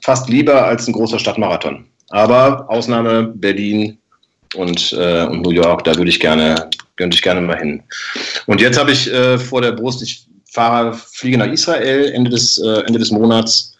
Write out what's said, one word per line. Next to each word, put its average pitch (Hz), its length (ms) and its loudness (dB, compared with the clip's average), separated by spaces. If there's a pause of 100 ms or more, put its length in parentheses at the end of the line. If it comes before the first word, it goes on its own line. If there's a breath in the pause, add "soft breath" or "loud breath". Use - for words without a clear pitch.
fast 127 260 0
lieber 139 360 4
als 113 220 -2
ein 113 60 -2
großer 110 240 -2
Stadtmarathon. 87 680 -4 (240)
Aber 123 600 4
Ausnahme 113 540 0
Berlin 104 760 -2 (580)
und, 87 380 -4
äh, 85 320 0
und 82 160 -4
New 87 80 0
York, 85 340 2
da 80 120 2
würde 87 160 0
ich 82 80 0
gerne, 78 500 0 (260)
könnte 90 200 -2
ich - 80 0
gerne 90 180 0
mal 85 160 -2
hin. 73 240 -6 (640 loud breath)
Und 101 160 2
jetzt 123 160 4
habe 143 140 2
ich, 127 200 -2
äh, 127 280 2
vor 127 220 -4
der 120 100 0
Brust, 131 320 -6
ich - 240 -12 (240)
fahre, 117 420 0
fliege 127 460 -4
nach 104 120 0
Israel 139 600 0
Ende 123 160 0
des, 117 300 0
äh, 110 220 0
Ende 117 180 0
des 113 100 -2
Monats. 113 720 0